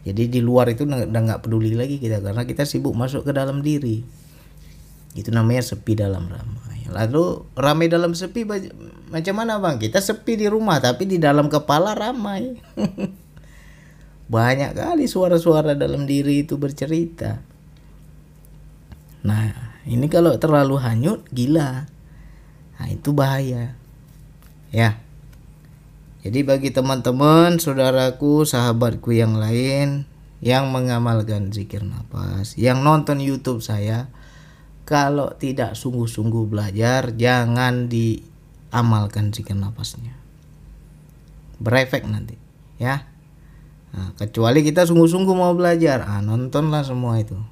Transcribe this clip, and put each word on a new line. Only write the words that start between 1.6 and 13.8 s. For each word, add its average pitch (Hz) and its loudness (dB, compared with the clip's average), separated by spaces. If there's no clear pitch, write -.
lagi 131 -2
kita, 110 -2
karena 101 -4
kita 135 -4
sibuk 135 -2
masuk 131 -4
ke 143 -2
dalam 139 -2
diri. 131 -2
Itu 107 -6
namanya 117 2
sepi - -4
dalam 95 -4
ramai. - -12
Lalu 123 -2
ramai 151 2
dalam 170 2
sepi, 185 -6
bac-, 202 -6
macam 170 -4
mana, 226 -2
Bang? 165 -2
Kita 113 0
sepi 226 -2
di 208 0
rumah, 208 2
tapi 123 0
di 190 0
dalam 147 4
kepala 160 2
ramai. 220 -6
<laughs> - -12